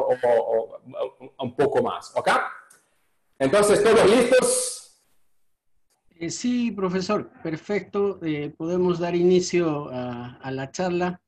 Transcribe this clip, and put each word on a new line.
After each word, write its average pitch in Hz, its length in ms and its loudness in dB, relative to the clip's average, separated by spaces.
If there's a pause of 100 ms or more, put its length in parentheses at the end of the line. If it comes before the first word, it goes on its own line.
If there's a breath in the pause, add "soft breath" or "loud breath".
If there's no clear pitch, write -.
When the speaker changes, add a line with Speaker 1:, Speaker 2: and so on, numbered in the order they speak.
(120)
Speaker 1:
o, 127 60 2 (120)
o, 113 500 0 (400)
o 135 240 -14
un 120 120 -8
poco 139 260 2
más, 92 340 -6
¿ok? - 140 0 (1080)
Entonces, 202 460 4
¿todos - 260 6
listos? - 920 2 (1160)
Speaker 2:
Eh, 165 120 -8
sí, 240 420 -2
profesor, 190 580 -2 (140)
perfecto. 196 800 -4
Eh, 147 340 -4
podemos 175 420 0
dar 175 140 -2
inicio 175 800 2
a, 123 500 -10
a 131 100 -10
la 135 200 -8
charla. 180 560 -4